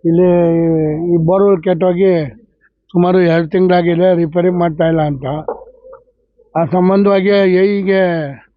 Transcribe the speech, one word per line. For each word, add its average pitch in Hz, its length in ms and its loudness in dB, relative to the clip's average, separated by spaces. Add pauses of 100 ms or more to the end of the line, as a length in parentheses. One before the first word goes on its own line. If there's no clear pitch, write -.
ಇಲ್ಲಿ 175 260 2 (840)
ಈ - 20 2
ಬೋರ್ವೆಲ್ 185 460 2
ಕೆಟ್ಟೋಗಿ 180 680 0 (600)
ಸುಮಾರು 185 280 2
ಎರಡು 165 280 0
ತಿಂಗಳಾಗಿದೆ, 180 680 2
ರಿಪೇರಿ 170 340 -2
ಮಾಡ್ತಾ 170 340 -2
ಇಲ್ಲ 165 160 0
ಅಂತ. 143 240 -4 (1300)
ಆ 165 80 0
ಸಂಬಂಧವಾಗಿ 196 640 0
ಎ 196 500 2
ಇಗೆ 180 560 -2 (220)